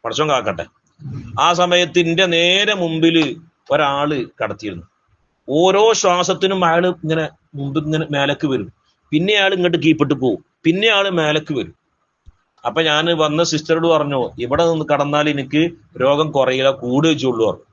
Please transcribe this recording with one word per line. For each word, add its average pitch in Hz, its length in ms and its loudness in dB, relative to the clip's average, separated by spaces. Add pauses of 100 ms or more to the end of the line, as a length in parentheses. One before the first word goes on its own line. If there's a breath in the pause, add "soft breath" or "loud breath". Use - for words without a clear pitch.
പടച്ചോൻ 143 240 -2
കാക്കട്ടെ. 104 360 -2 (720)
ആ 165 140 2
സമയത്ത് 175 460 0
എന്റെ 170 260 2
നേരെ 180 480 2
മുമ്പില് 165 600 0 (360)
ഒരാള് 143 540 0 (180)
കടത്തിയിരുന്നു. 98 420 -8 (640)
ഓരോ 190 440 4
ശ്വാസത്തിനും 185 720 0
അയാള് 170 220 2
ഇങ്ങനെ 160 420 -4 (260)
മുമ്പ് 143 300 -4
ഇങ്ങനെ 156 260 -2
മേലേക്ക് 139 360 0
വരും, 110 260 -4 (360)
പിന്നെ 175 240 0
അയാൾ 196 200 2
ഇങ്ങോട്ട് 175 240 2
കീഴ്പ്പെട്ട് 143 360 2
പോവും, 127 320 -2 (180)
പിന്നെ 185 240 2
അയാള് 196 220 2
മേലേക്ക് 156 440 -2
വരും. 95 220 -6 (880)
അപ്പൊ 151 160 -2
ഞാൻ 160 360 0
വന്ന 156 260 0
സിസ്റ്ററോട് 165 440 0
പറഞ്ഞു, 143 520 0
"ഇവിടെ 143 260 0
നിന്ന് 160 280 0
കടന്നാൽ 143 360 0
എനിക്ക് 143 420 -2 (300)
രോഗം 147 300 2
കുറയില്ല, 131 400 2
കൂടുകയേ 135 420 0
ചെയ്യുള്ളൂ" 120 340 0
പറഞ്ഞു. - 260 -6